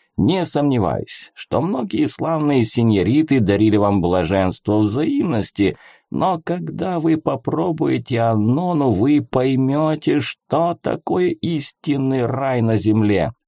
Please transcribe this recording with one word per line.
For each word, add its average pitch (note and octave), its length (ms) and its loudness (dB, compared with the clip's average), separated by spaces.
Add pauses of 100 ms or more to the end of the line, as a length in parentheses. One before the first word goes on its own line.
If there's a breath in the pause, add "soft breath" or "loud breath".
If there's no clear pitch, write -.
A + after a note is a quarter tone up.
(160 soft breath)
Не D#3+ 300 0
сомневаюсь, A#2+ 880 -2
что - 260 -4
многие F#3+ 480 -2
славные D3 580 0
сеньориты A#2 760 2
дарили G#2 380 4
вам G2+ 220 2
блаженство F#2 800 0
взаимности, C3 960 0 (360 loud breath)
но F3 280 -2
когда F3 600 -6
вы D#3+ 180 2
попробуете C#3+ 1040 -2
Аннону, B2+ 720 0
вы C3+ 320 2
поймёте, C#3+ 960 0
что E3 600 -2
такое - 500 -4
истинный C#3 1000 -4
рай B2+ 340 -2
на A2+ 160 2
земле. G#2 560 2 (140)